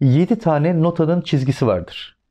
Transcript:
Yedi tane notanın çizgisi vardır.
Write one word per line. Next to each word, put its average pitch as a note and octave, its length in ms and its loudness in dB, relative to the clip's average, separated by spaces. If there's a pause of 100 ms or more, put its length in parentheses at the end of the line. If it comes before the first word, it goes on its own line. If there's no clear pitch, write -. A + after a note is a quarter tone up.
Yedi D3+ 380 2
tane D#3+ 440 0
notanın E3+ 380 0
çizgisi C#3 460 -2
vardır. - 520 -4 (120)